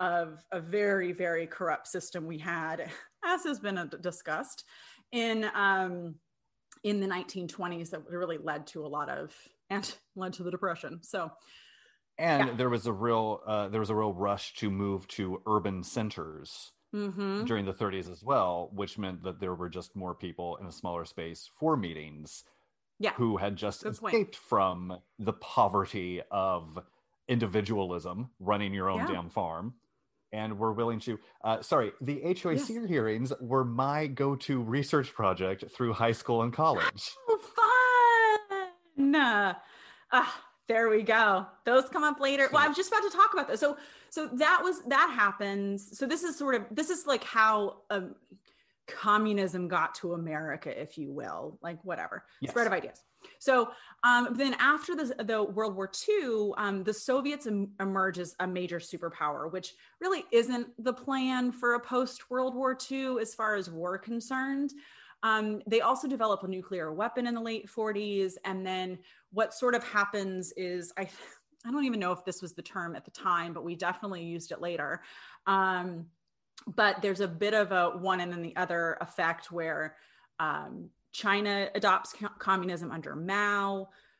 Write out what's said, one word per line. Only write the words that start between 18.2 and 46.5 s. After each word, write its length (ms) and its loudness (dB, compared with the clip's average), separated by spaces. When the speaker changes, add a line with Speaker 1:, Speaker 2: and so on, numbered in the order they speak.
Speaker 2:
well, 500 0
which 240 -6
meant 280 -6
that 160 -6
there 140 -4
were 140 -6
just 280 -10
more 180 -6
people 440 -8
in 80 -14
a 60 -14
smaller 320 -6
space 540 -12
for 180 2
meetings 680 -8
Speaker 1:
Yeah. 140 -2
Speaker 2:
who 220 2
had 200 -2
just 260 -6
Speaker 1:
Good 160 -6
point. 160 -2
Speaker 2:
escaped 220 2
from 600 0
the 160 -2
poverty 960 0
of 480 -2
individualism, 1080 0
running 340 0
your 160 0
own 120 0
Speaker 1:
Yeah. 140 -2
Speaker 2:
damn 160 -6
farm, 440 -4
and 260 -6
were 140 2
willing 280 0
to, 180 -6
uh, 180 0
sorry, 400 0
the 220 -4
H 240 -2
O 40 2
A 80 2
C 160 -4
Speaker 1:
Yes. 140 -6
Speaker 2:
hearings 520 0
were 240 2
my 420 0
go-to 560 0
research 500 0
project 600 0
through 200 0
high 200 4
school 300 2
and 100 0
college. 580 2
Speaker 1:
Oh, 1080 6
fun. 180 6
Uh, 400 4
ah, 300 4
there 200 6
we 140 6
go. 440 6
Those 260 6
come 140 2
up 160 2
later. 320 4
Well, 100 8
Speaker 2:
So 20 8
Speaker 1:
I 40 6
was 80 0
just 140 0
about 120 4
to 80 0
talk 240 6
about 140 0
that. 100 0
So, 180 4
so 180 -4
that 340 6
was, 220 0
that 300 6
happens. 840 0
So 80 0
this 180 0
is 120 -2
sort 180 2